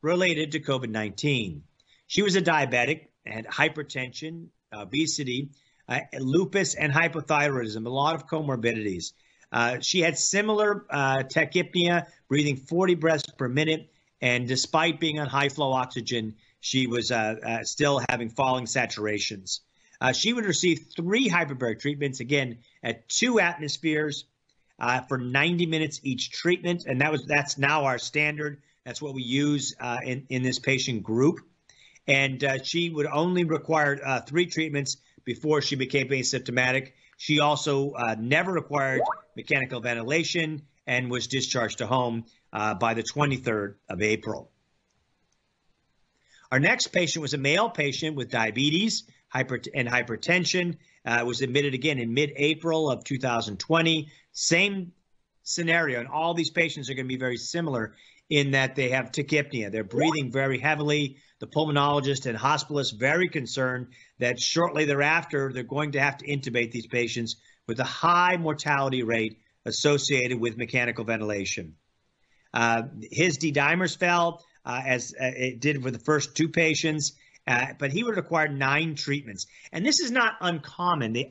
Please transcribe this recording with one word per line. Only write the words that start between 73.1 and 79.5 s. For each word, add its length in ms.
his 260
D 140
dimers 460
fell, 480
uh, 200
as, 340
uh, 160
it 240
did 220
for 80
the 100
first 360
two 120
patients, 640
uh, 200
but 120
he 120
would 120
require 320
nine 460
treatments. 540